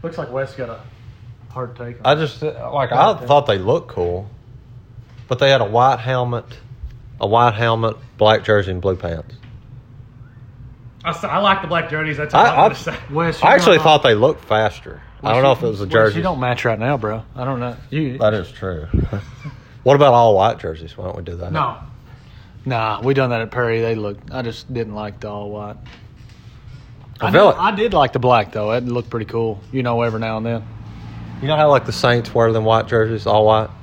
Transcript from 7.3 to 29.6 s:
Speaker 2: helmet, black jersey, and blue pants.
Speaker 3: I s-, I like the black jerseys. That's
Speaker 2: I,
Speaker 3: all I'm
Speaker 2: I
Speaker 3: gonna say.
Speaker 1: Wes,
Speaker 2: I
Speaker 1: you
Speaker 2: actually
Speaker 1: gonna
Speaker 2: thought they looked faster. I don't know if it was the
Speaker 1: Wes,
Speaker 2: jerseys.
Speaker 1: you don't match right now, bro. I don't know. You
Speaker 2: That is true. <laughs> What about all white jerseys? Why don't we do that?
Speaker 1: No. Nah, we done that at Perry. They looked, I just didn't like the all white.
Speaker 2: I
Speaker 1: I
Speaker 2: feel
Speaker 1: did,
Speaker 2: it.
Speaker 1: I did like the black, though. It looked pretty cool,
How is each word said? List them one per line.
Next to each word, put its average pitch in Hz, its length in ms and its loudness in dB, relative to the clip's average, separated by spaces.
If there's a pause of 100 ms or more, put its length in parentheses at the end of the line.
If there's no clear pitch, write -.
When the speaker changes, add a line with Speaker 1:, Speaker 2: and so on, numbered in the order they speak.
Speaker 2:
helmet, 113 420 -2 (220)
black 107 260 4
jersey, 101 280 2
and 90 100 -6
blue 92 160 0
pants. 85 360 -10 (1700)
Speaker 3:
I 170 60 -4
s-, - 120 -8
I 180 140 -4
like 190 240 2
the 185 60 -10
black 165 220 -2
jerseys. 151 280 -6
That's 147 160 -6
Speaker 2:
I, 156 60 6
Speaker 3:
all 208 80 8
I'm - 60 2
Speaker 2:
I 156 100 6
Speaker 3:
gonna 214 120 4
say. - 200 -8 (160)
Speaker 1:
Wes, 160 300 -2
Speaker 2:
I 156 80 6
Speaker 1:
you 208 60 8
Speaker 2:
actually 175 220 6
Speaker 1:
gonna 156 60 2
Speaker 2:
thought 151 200 6
they 117 120 6
looked 127 280 2
faster. - 580 -2 (220)
I 107 100 0
don't 123 80 2
know 135 120 6
if - 100 -2
it 120 40 -2
was 107 120 -4
the 101 60 -6
Speaker 1:
Wes, 92 80 -8
Speaker 2:
jerseys. 110 240 4
Speaker 1:
you 170 60 -4
don't 170 160 -4
match 123 260 -4
right 113 120 0
now, 131 200 -2
bro. 110 260 -6 (120)
I 127 100 -8
don't 131 140 -6
know. 120 160 -8 (140)
You 143 280 -4
Speaker 2:
That 107 160 2
is 95 180 -6
true. 85 400 -10
<laughs> - 60 0 (840)
What 135 120 6
about 139 180 6
all 117 220 6
white 107 240 2
jerseys? 80 380 -10
Why - 80 -12
don't 90 100 -10
we - 80 -12
do 87 140 -12
that? 87 160 -10
Speaker 1:
No. 143 240 -4 (880)
Nah, 110 360 -2
we 135 120 0
done 135 160 2
that 117 100 -2
at 110 120 -8
Perry. 117 280 -2
They 113 160 -2
looked, 104 380 -8
I 127 80 -8
just 117 320 -10
didn't 110 220 -8
like 104 260 -12
the 107 80 -10
all 104 200 -10
white. 104 280 -12 (1400)
Speaker 2:
I - 60 -2
Speaker 1:
I 190 40 0
Speaker 2:
feel 202 200 8
Speaker 1:
did, - 60 -2
Speaker 2:
it. - 40 -4
Speaker 1:
I 202 140 2
did 214 180 -2
like 143 180 2
the - 80 -2
black, 120 320 2
though. 107 220 -4
It 123 100 -2
looked 120 260 -6
pretty 113 180 -8
cool, 113 340 -6 (100)